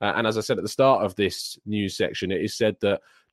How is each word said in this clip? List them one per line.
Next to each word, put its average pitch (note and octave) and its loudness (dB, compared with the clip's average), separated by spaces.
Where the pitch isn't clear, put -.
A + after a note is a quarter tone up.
Uh, G2+ 0
and A2+ 0
as A2 0
I A2 0
said A2 -2
at F2 -6
the G#2 -6
start C3+ 4
of F#2 -2
this - -2
news G#2 -2
section, F#2+ -2
it E2+ -2
is G#2+ -4
said G#2+ 2
that G2+ 2